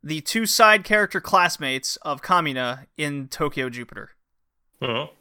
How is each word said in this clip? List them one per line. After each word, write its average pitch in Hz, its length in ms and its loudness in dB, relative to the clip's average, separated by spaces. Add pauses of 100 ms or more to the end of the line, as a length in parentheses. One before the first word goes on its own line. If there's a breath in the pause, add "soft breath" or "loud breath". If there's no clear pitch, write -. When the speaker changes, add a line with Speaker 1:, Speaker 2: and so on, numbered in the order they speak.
Speaker 1:
The 156 180 -6
two 226 240 -2
side 214 380 6
character 208 360 2
classmates 156 760 0
of 143 240 -6
Kamina 135 640 0 (100)
in 143 320 -6
Tokyo 135 420 -4
Jupiter. 120 420 -14 (720)
Speaker 2:
Uh-huh. 131 260 -4 (140)